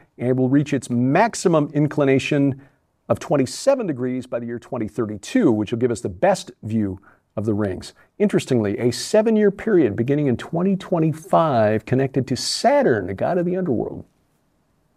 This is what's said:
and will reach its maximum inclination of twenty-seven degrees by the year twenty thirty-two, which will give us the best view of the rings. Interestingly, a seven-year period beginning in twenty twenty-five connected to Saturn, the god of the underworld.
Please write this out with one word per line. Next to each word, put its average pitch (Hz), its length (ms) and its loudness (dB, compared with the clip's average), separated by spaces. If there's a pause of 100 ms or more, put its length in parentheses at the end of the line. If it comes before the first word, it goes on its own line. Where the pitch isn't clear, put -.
(180)
and 127 200 0
will 127 120 2
reach 143 240 2
its - 160 -4
maximum 147 840 2
inclination 139 880 2 (480)
of 113 100 0
twenty-seven 202 680 0
degrees 127 400 -4
by 123 120 -6
the 120 80 -8
year 117 120 -8
twenty 113 300 -6
thirty-two, 120 600 0
which 107 220 0
will 117 60 0
give 120 120 2
us 113 120 -6
the 107 80 -4
best 175 400 0 (120)
view 107 380 -2 (360)
of 104 100 -4
the 110 80 0
rings. 98 400 -4 (240)
Interestingly, 120 600 0
a 120 120 0
seven-year 214 600 2
period 170 460 2
beginning 139 300 0
in 120 100 0
twenty 180 400 -2
twenty-five 156 1120 0
connected 131 400 0
to 127 100 -2
Saturn, 208 680 2
the 98 80 -6
god 143 240 -2
of 175 80 0
the 180 100 -2
underworld. - 480 -4 (920)